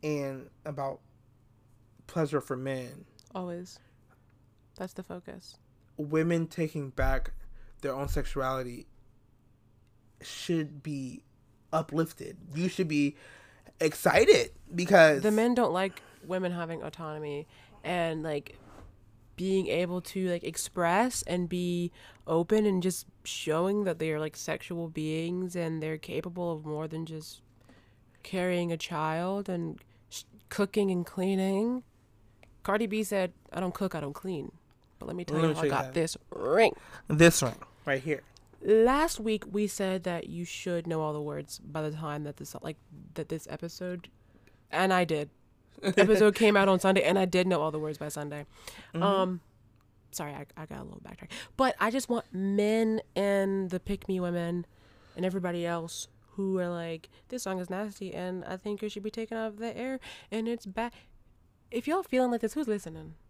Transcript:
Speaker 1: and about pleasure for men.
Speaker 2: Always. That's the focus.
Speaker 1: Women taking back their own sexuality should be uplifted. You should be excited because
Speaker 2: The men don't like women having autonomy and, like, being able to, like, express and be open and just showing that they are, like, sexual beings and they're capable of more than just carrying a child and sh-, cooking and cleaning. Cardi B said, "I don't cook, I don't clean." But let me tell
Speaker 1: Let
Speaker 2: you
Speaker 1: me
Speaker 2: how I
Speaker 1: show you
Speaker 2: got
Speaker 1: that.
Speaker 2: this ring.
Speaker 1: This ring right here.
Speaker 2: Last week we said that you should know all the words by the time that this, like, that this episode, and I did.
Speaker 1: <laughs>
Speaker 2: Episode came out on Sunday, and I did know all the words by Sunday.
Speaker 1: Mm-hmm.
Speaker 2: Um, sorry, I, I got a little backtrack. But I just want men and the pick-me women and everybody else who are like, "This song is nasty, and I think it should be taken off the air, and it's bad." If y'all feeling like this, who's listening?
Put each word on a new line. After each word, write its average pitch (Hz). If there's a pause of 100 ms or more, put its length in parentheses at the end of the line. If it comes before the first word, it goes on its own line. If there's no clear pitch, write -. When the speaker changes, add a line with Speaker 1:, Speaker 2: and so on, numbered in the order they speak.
Speaker 1:
and 139 (160)
about 139 (1080)
pleasure 147
for 131
men. 131 (280)
Speaker 2:
Always. 180 (960)
That's 185
the 190
focus. - (400)
Speaker 1:
Women 160
taking 156
back 135 (500)
their 139
own 139
sexuality 131 (1300)
should 147
be 135 (480)
uplifted. 160 (160)
You 170
should 180
be 147 (640)
excited 165 (220)
because 170
Speaker 2:
The 214
men 226
don't 233
like 190 (240)
women 180
having 170
autonomy 151 (360)
and, 165
like, 151 (760)
being 190
able 175
to, 185
like, 175
express 180
and 180
be 175 (360)
open 170
and 185
just 185 (160)
showing 190
that 165
they 160
are, 151
like, 156
sexual 170
beings 165
and 165
they're 156
capable 170
of 156
more 151
than 160
just 160 (800)
carrying 175
a 165
child 170
and 170 (300)
sh-, - (260)
cooking 196
and 175
cleaning. 196 (800)
Cardi 214
B 214
said, 190 (220)
"I 175
don't 180
cook, 190
I 156
don't 143
clean." 180 (480)
But -
let -
me 180
tell 151
Speaker 1:
Let 160
Speaker 2:
you 165
Speaker 1:
me 156
Speaker 2:
how 156
I -
Speaker 1:
show 160
you 139
Speaker 2:
got 139
Speaker 1:
that. 131
Speaker 2:
this 165 (140)
ring. 160 (340)
Speaker 1:
This 165
ring 120 (300)
right 135
here. 147 (380)
Speaker 2:
Last 240
week 220
we 208
said 190
that 175
you 170
should 170
know 165
all 151
the 151
words 147
by 151
the 151
time 151
that 147
this, -
like, 156 (380)
that 156
this 160
episode, 175 (600)
and 190
I 180
did. 151 (520)
Speaker 1:
<laughs> -
Speaker 2:
Episode 202
came 208
out 196
on 190
Sunday, 190
and 175
I 196
did 180
know 175
all 156
the 156
words 151
by 147
Sunday. 147 (480)
Speaker 1:
Mm-hmm. 165
Speaker 2:
Um, 190 (720)
sorry, 147
I, 143 (120)
I 156
got 135
a -
little -
backtrack. - (260)
But 262
I 208
just 247
want 233
men 208 (160)
and 196
the 180
pick-me 196
women 175 (500)
and 180
everybody 180
else 170 (260)
who 190
are 180
like, 170 (220)
"This 254
song 190
is 180
nasty, 196
and 180
I 185
think 208
it 214
should 202
be 214
taken 226
off 220
the 226
air, 254 (280)
and 226
it's 233
bad." 226 (800)
If 240
y'all 349
feeling 254
like 233
this, 214
who's 294
listening? 160 (160)